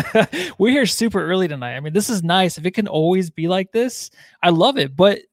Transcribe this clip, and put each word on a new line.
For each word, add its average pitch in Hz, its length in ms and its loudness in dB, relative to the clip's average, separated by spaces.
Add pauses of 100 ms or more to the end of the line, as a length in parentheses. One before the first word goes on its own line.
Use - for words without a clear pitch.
(180)
<laughs> 330 400 -2
We're 226 140 4
here 277 120 2
super 202 400 -2
early 180 220 0
tonight. 123 300 -8
I 135 40 -10
mean, 156 120 -8
this 208 180 0
is 190 140 -2
nice. 175 340 2
If 156 80 -6
it 185 60 -2
can 208 160 -4
always 170 420 0
be 160 160 -6
like 180 240 -2
this, 240 400 -4 (320)
I 175 80 4
love 214 280 4
it. 139 180 -4
But 196 240 4 (120)